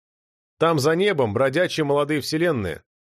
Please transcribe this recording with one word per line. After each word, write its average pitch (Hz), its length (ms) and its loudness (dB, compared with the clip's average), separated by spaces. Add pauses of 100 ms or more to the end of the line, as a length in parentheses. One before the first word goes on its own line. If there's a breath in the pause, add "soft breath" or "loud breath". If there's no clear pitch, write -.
(580)
Там 165 220 2
за 156 160 2
небом 165 380 0
бродячие 143 500 0
молодые 143 380 0
вселенные. 143 600 -2 (300)